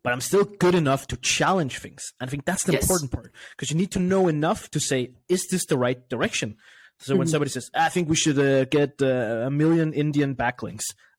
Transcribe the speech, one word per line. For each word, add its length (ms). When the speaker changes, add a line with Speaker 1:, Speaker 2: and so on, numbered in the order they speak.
Speaker 1:
but 80
I'm 100
still 220
good 300
enough 360
to 80
challenge 600
things. 240
And 80
I 40
think 140
that's 180
the 100
Speaker 2:
Yes. 100
Speaker 1:
important 280
part, 200
'cause 120
you 80
need 140
to 80
know 280
enough 440
to 80
say, 340
"Is 220
this 160
the 100
right 220
direction?" 480
So 180
when 120
Speaker 2:
Mm-hmm. 40
Speaker 1:
somebody 200
says, 240
"I 140
think 200
we 60
should, 240
uh, 260
get, 360
uh, 440
a 60
million 420
Indian 420
backlinks," 500